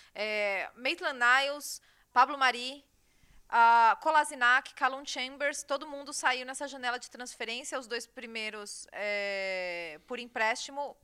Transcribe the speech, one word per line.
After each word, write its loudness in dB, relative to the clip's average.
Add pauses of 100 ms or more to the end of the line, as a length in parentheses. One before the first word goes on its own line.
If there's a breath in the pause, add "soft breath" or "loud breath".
(140)
é, -2
Maitland -4
Niles, 2 (300 soft breath)
Pablo 4
Mari, 0 (640)
ah, 8
Kolasinac, 2
Callum -2
Chambers, -4
todo -4
mundo -12
saiu 0
nessa -8
janela -6
de -16
transferência, -8
os -10
dois -8
primeiros, -10
é, -2
por -8
empréstimo, -4